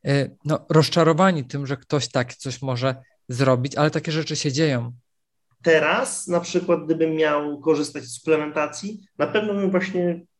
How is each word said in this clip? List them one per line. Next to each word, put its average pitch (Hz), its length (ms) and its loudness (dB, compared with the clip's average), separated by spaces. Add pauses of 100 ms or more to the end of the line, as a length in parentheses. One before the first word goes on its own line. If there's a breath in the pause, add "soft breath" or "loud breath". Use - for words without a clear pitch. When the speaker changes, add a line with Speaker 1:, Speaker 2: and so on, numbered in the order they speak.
Speaker 1:
e, 139 240 0 (160)
no, 151 240 -2
rozczarowani 160 720 4
tym, 139 240 -8
że 139 100 -4
ktoś - 300 -2
taki 123 300 -2
coś - 240 -10
może 131 340 -2 (340 soft breath)
zrobić, 131 460 2
ale 151 160 2
takie 160 200 -4
rzeczy 156 240 -4
się 147 160 -2
dzieją. 127 400 0 (720)
Speaker 2:
Teraz, 165 640 2
na 175 120 0
przykład, 175 460 -2
gdybym 160 300 0
miał 147 440 0
korzystać 151 440 -2
z - 100 -14
suplementacji, 156 840 -4 (180)
na 147 100 0
pewno 208 260 -2
bym 196 180 0
właśnie 180 540 -2 (140)